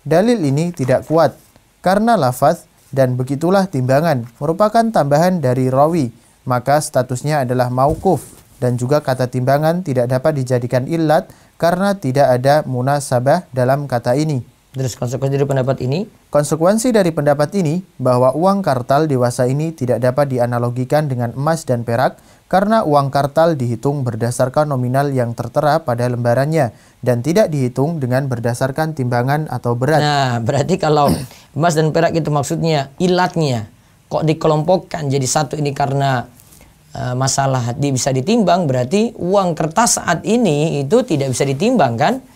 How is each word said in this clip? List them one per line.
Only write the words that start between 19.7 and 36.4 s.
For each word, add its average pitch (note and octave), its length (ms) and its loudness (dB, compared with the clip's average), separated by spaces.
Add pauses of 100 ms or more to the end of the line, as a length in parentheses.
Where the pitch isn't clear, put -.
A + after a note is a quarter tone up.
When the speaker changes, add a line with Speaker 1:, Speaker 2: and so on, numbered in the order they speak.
Speaker 1:
tidak A#2+ 320 -2
dapat C3 240 2
dianalogikan B2 800 -2
dengan B2 240 -4
emas D3 320 -4
dan A#2 240 -2
perak A#2+ 320 -2 (320)
karena G#3 320 2
uang C#3+ 280 2
kartal D3 440 2
dihitung C3+ 480 -2
berdasarkan B2 640 -2
nominal C3+ 480 -2
yang A#2+ 200 0
tertera D3 480 0
pada A#2+ 280 -2
lembarannya B2 640 0 (320)
dan A#2+ 160 2
tidak E3+ 320 0
dihitung C#3 480 -2
dengan B2+ 240 -2
berdasarkan C3 720 -4
timbangan C3 480 0
atau A#2+ 320 -4
berat. D3 240 2
Speaker 2:
Nah, C#3 400 0
berarti C#3 320 0
kalau D3+ 320 2 (260)
<clears throat> - 260 -14
emas D#3+ 200 2
dan D#3 160 0
perak E3 200 2
itu D3+ 200 -2
maksudnya D#3 640 -2
ilatnya, E3+ 720 0 (400)
kok D#3 160 -2
dikelompokkan D#3+ 800 0
jadi C3+ 200 -2
satu D3 280 -2
ini D3 160 -4
karena, C3+ 560 -2 (680)